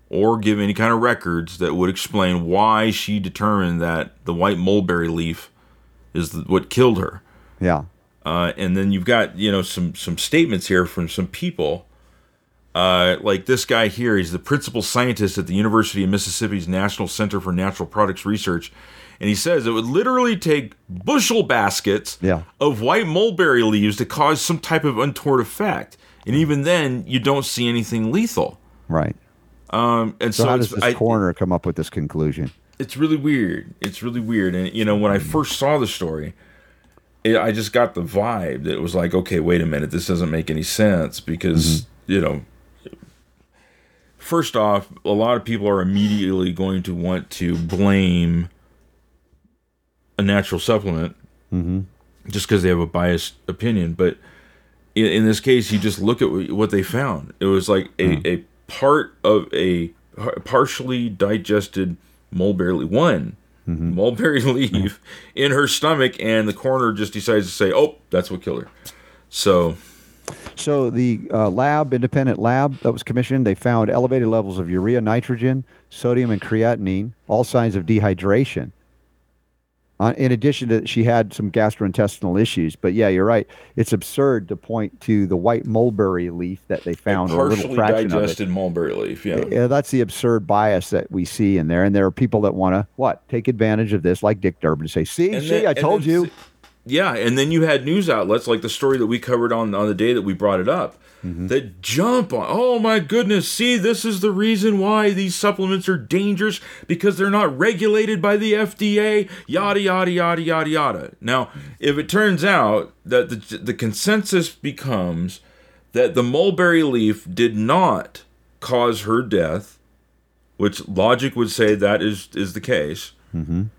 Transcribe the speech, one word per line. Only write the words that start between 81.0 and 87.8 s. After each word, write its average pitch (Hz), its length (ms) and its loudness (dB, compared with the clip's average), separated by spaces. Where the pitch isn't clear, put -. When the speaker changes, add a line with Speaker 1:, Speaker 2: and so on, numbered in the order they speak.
Speaker 2:
had 113 300 2
some 104 180 -4
gastrointestinal 101 920 0
issues. 82 340 0
But 92 180 -2
yeah, 110 140 4
you're 92 180 2
right. 110 220 2
It's 120 180 0
absurd 117 560 0
to 104 80 -6
point 110 440 -8
to 104 260 2
the 90 100 0
white 113 280 0
mulberry 104 640 0
leaf 90 380 -6
that 87 160 -4
they 87 100 -4
found, 92 380 -2
Speaker 1:
A 82 40 0
Speaker 2:
or 87 100 4
a - 40 0
little 104 140 0
Speaker 1:
partially 131 120 -4
Speaker 2:
fraction 113 320 2